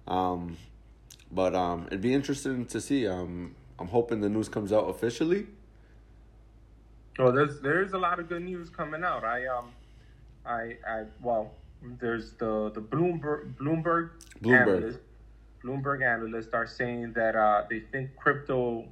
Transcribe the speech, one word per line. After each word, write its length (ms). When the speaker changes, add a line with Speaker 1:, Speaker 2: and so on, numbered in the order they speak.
Speaker 1:
Um, 480
but, 240
um, 340
it'd 120
be 140
interesting 520
to 140
see. 260
Um, 480
I'm 100
hoping 320
the 80
news 200
comes 240
out 160
officially. 580
Speaker 2:
Well, 140
there's, 280
there 220
is 100
a 60
lot 200
of 100
good 140
news 280
coming 340
out. 200
I, 220
um, 240
I, 300
I, 180
well, 320
there's 520
the, 360
the 100
Bloomberg, 760
Bloomberg 540
Speaker 1:
Bloomberg. 220
Speaker 2:
analyst, 360
Bloomberg 400
analysts 520
are 120
saying 480
that, 220
uh, 320
they 120
think 360
crypto, 760